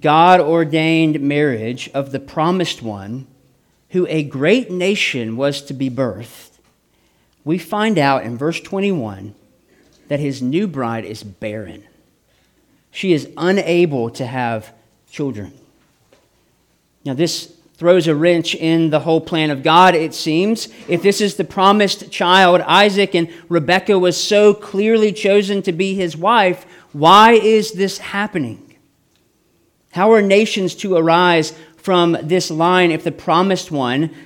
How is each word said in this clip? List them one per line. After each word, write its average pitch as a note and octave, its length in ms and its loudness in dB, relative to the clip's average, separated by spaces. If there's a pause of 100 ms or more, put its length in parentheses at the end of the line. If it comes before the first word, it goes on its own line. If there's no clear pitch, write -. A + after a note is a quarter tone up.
God-ordained D#3+ 1200 2
marriage C3+ 720 -2
of C3+ 180 -6
the C3+ 80 -6
promised E3+ 600 -4
one, G#2+ 460 -12 (640)
who F3+ 160 -2
a D#3 160 -4
great D#3 460 0
nation F3+ 680 -4
was C#3+ 240 -4
to - 120 -14
be C3+ 160 -4
birthed, A#2+ 580 -8 (960)
we D#3+ 120 -2
find G#3 400 -2
out C#3 260 0
in A#2+ 140 -10
verse D3+ 220 -4
twenty-one A2+ 760 -6 (760)
that C#3+ 100 -4
his C#3 220 -6
new D#3 260 -2
bride A#2 380 -6
is G#2+ 180 -14
barren. G#2 600 -14 (1080)
She F#3 220 -2
is C#3 240 -4
unable E3 720 0
to C3 140 -8
have A#2 480 -6 (360)
children. A#2 440 -8 (1500)
Now, C#3 80 -6
this D#3 400 -4 (220)
throws E3+ 320 2
a D#3+ 80 2
wrench E3 380 0
in E3 360 0
the D3+ 100 0
whole D#3+ 220 0
plan D#3+ 280 -4
of C3+ 140 -6
God, F3+ 320 6
it D#3 180 -2
seems. F#3+ 540 -2 (220)
If E3+ 120 -2
this G3 200 0
is G3+ 160 -2
the F#3 80 -2
promised G3+ 680 0
child, F3+ 500 4
Isaac, G3 540 2
and E3 140 0 (180)
Rebekah F3+ 500 0
was F3+ 240 0
so G#3 320 4
clearly G#3+ 600 0
chosen G3+ 480 0
to G3 100 -4
be F#3+ 240 -2
his F3 220 -4
wife, F#3+ 480 0 (260)
why F#3+ 420 6
is G#3+ 380 2
this F#3+ 280 -4
happening? F3 760 -8 (1160)
How G3 200 2
are A3+ 100 6
nations G3+ 540 0
to F#3+ 220 -2
arise E3 560 2 (240)
from F3 440 0
this E3+ 300 -2
line F3 400 2
if D#3 120 -6
the E3 80 -4
promised F3+ 600 -2
one C#3 420 -4 (120)